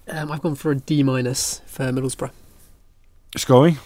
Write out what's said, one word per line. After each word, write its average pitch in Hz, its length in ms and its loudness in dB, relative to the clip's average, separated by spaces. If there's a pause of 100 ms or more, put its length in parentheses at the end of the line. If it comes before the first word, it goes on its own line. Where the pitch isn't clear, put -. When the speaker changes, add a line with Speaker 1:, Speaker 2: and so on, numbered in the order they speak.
Speaker 1:
Um, 151 240 -8
I've 151 100 -6
gone 156 140 -2
for 156 160 -2
a 143 40 2
D 143 280 0
minus 127 640 -2
for - 240 -8
Middlesbrough. 131 400 -4 (1080)
Speaker 2:
Scully? 139 480 6